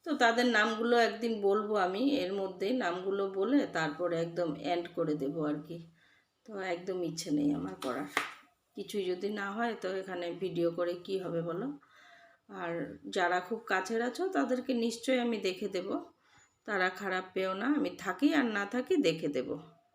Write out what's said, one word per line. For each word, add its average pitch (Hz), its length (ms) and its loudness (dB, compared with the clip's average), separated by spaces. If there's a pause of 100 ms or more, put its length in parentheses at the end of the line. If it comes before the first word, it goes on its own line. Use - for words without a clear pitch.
তো 330 40 -6 (120)
তাদের 233 240 6 (100)
নামগুলো 226 400 4 (120)
একদিন 220 240 -2 (160)
বলবো 208 260 2 (120)
আমি, 190 160 0 (200)
এর 185 180 -2
মধ্যেই 185 340 -2 (100)
নামগুলো 190 400 0 (140)
বলে 240 200 4 (180)
তারপরে 165 380 0 (100)
একদম 170 240 -2 (240)
এন্ড 175 140 0 (100)
করে 156 260 0
দেবো 147 180 -2 (100)
আর 147 160 -2
কি। 165 120 -10 (680)
তো 220 60 -14 (220)
একদম 185 240 -4 (100)
ইচ্ছে 165 280 -6
নেই 147 120 2 (100)
আমার 190 160 -6 (100)
করার, 123 240 -4 (680)
কিছুই 202 340 -4
যদি 185 180 -4 (120)
না 196 60 -4 (100)
হয় 233 260 -2
তো 185 60 -4 (120)
এখানে 180 260 -6 (160)
ভিডিও 170 260 0 (100)
করে 175 160 0 (120)
কি 196 80 -4 (100)
হবে 165 240 -2
বলো? 180 180 -2 (960)
আর 170 100 -4 (460)
যারা 180 220 4 (100)
খুব 226 120 -4 (120)
কাছের 226 360 0
আছো 294 160 -2 (120)
তাদেরকে 254 360 0 (120)
নিশ্চয়ই 247 420 2
আমি 226 120 0 (100)
দেখে 185 280 -4
দেব, 185 120 -2 (800)
তারা 185 220 2 (120)
খারাপ 185 240 -2 (100)
পেও 190 260 0
না, 233 60 -2 (120)
আমি 180 120 0 (140)
থাকি 196 240 2 (100)
আর 247 80 4 (100)
না 202 80 0 (100)
থাকি 262 200 0 (140)
দেখে 165 280 2
দেব। 131 140 -2 (440)